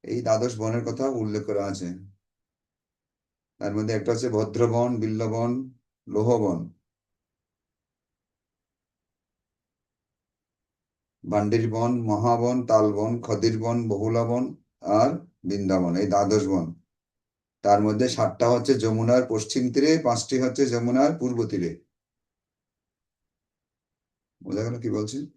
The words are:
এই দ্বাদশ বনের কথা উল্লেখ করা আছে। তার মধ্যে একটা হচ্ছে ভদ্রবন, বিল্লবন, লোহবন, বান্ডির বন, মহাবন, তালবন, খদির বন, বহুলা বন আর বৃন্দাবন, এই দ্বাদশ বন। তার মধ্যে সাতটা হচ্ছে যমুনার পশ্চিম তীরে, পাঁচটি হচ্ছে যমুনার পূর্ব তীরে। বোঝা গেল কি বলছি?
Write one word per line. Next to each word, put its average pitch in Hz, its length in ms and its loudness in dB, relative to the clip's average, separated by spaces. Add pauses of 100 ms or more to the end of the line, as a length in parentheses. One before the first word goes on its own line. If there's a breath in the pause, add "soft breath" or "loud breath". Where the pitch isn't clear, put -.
এই 117 200 -6
দ্বাদশ 113 360 0
বনের 113 260 -2
কথা 127 240 -2
উল্লেখ 107 360 -2
করা 101 200 -2
আছে। 95 240 -6 (1700)
তার 104 180 -6
মধ্যে 107 180 -2
একটা 110 180 -2
হচ্ছে 113 160 -2
ভদ্রবন, 113 720 0
বিল্লবন, 117 720 -4 (380)
লোহবন, 104 640 0 (4000)
বান্ডির 104 460 0
বন, 117 320 0
মহাবন, 117 640 0
তালবন, 110 540 2
খদির 110 380 0
বন, 117 300 -2
বহুলা 113 360 0
বন 123 320 -2 (240)
আর 113 460 2 (180)
বৃন্দাবন, 92 520 0
এই 98 100 0
দ্বাদশ 101 400 2
বন। 85 280 -2 (880)
তার 104 200 4
মধ্যে 107 260 2
সাতটা 117 400 0
হচ্ছে 120 260 4
যমুনার 113 540 2
পশ্চিম 117 440 -2
তীরে, 147 260 4
পাঁচটি 127 400 0
হচ্ছে 131 280 0
যমুনার 127 520 2
পূর্ব 123 280 -2
তীরে। 87 380 -6 (2500)
বোঝা 95 220 -4
গেল 120 160 -6
কি 113 100 -4
বলছি? 110 460 -6